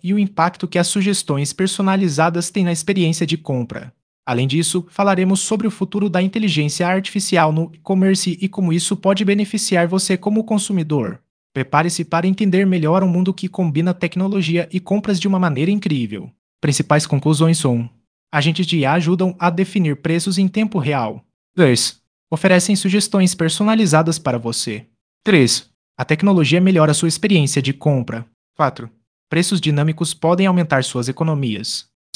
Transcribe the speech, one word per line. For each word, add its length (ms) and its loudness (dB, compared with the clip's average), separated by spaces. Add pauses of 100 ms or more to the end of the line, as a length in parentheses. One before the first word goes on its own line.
e 120 -2
o 40 2
impacto 480 0
que 120 -2
as 80 2
sugestões 680 -2
personalizadas 1000 0
têm 140 -2
na 80 0
experiência 540 0
de 100 -2
compra. 560 -8 (340)
Além 220 0
disso, 400 -2
falaremos 520 0
sobre 260 -2
o 40 0
futuro 380 -4
da 140 0
inteligência 680 -2
artificial 640 0
no 220 -2
e-commerce 680 0
e 80 -2
como 240 -2
isso 240 0
pode 260 0
beneficiar 640 0
você 300 0
como 280 -2
consumidor. 760 -2 (320)
Prepare-se 540 -2
para 200 -2
entender 400 2
melhor 380 2
um 20 0
mundo 280 0
que 140 -8
combina 440 -2
tecnologia 800 -2
e 80 -4
compras 400 -2
de 80 0
uma 100 2
maneira 320 0
incrível. 600 -4 (280)
Principais 480 0
conclusões 520 2
são: 280 0 (460)
agentes 340 0
de 120 -2
I 80 0
A 80 2
ajudam 440 0
a 120 0
definir 460 0
preços 420 -2
em 100 2
tempo 300 -2
real. 440 -2 (320)
Dois, 460 2 (300)
oferecem 440 2
sugestões 600 2
personalizadas 840 2
para 200 -2
você. 480 -6 (360)
Três, 460 4 (300)
a 60 -6
tecnologia 580 2
melhora 320 4
sua 140 0
experiência 520 2
de 140 -2
compra. 500 -2 (320)
Quatro, 320 -2 (400)
preços 320 0
dinâmicos 540 0
podem 320 2
aumentar 360 2
suas 280 -4
economias. 800 -4 (280)